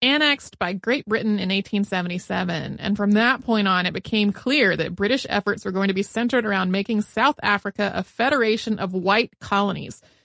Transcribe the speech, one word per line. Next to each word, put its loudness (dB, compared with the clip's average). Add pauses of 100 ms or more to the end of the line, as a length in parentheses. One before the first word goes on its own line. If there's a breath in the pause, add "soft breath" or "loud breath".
annexed 2
by -2
Great -2
Britain 0
in -2
eighteen 0
seventy-seven, -4
and 0
from 2
that 4
point 2
on, 2
it -2
became 0
clear 2
that -4
British 0
efforts -2
were -4
going 0
to 0
be 0
centered 0
around 0
making 0
South 0
Africa -2
a -2
federation 0
of -4
white 2
colonies, -2 (240 soft breath)